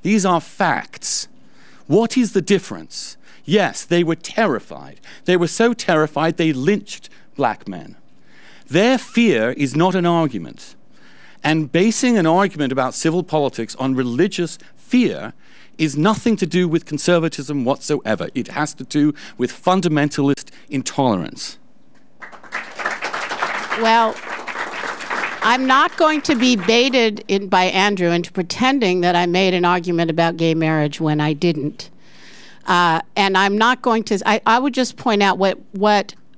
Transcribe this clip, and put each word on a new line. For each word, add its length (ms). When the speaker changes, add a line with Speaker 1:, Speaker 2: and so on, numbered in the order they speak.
Speaker 1:
These 200
are 160
facts. 880
What 280
is 180
the 100
difference? 760
Yes, 420
they 180
were 120
terrified. 840
They 140
were 100
so 260
terrified 640
they 160
lynched 560
black 320
men. 280
Their 320
fear 520
is 240
not 200
an 100
argument. 720
And 280
basing 460
an 80
argument 460
about 240
civil 260
politics 540
on 180
religious 640
fear 580
is 180
nothing 420
to 100
do 200
with 200
conservatism 760
whatsoever. 680
It 160
has 260
to 80
do 300
with 140
fundamentalist 1000
intolerance. 880
Speaker 2:
Well, 360
I'm 240
not 300
going 240
to 140
be 200
baited 720
in 220
by 160
Andrew 440
into 220
pretending 680
that 140
I 120
made 260
an 120
argument 440
about 280
gay 180
marriage 440
when 220
I 120
didn't. 580
Uh, 360
and 220
I'm 180
not 280
going 220
to, 200
I, 220
I 100
would 160
just 240
point 240
out 160
what, 220
what 420